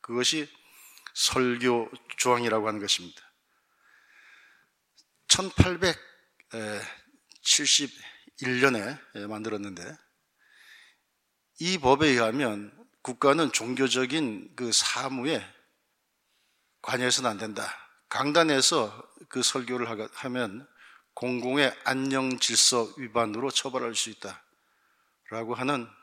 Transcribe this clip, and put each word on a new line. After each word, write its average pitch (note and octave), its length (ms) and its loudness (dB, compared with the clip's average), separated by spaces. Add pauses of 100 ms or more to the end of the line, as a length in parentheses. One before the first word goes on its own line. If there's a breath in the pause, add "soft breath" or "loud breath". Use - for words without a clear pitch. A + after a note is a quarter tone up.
그것이 B2+ 480 -2 (680 loud breath)
설교 A#2+ 720 2 (280)
조항이라고 A#2+ 500 2
하는 G#2 100 -4
것입니다. F#2+ 420 -4 (2000 soft breath)
천팔백칠십일 - 3250 -2
년에 B2+ 380 2 (280)
만들었는데 G#2 720 -8 (1600 soft breath)
이 F3+ 200 0
법에 C#3 300 6
의하면 A2+ 640 0 (300)
국가는 C#3 500 4
종교적인 B2+ 1040 -2
그 A#2+ 160 -2
사무에 C3 680 0 (1400)
관여해서는 B2 480 0
안 G2+ 80 -6
된다. G#2+ 360 -8 (360)
강단에서 C#3 1000 2 (180)
그 B2+ 140 -4
설교를 A#2+ 460 -2
하가-, A2 240 -8
하면 B2 560 -6 (460 loud breath)
공공의 B2+ 600 0 (100)
안녕 C3 540 0
질서 A#2 600 2
위반으로 A#2 520 -2
처벌할 B2 440 -4
수 - 160 -4
있다라고 - 1400 -12
하는 B2+ 340 -4 (140)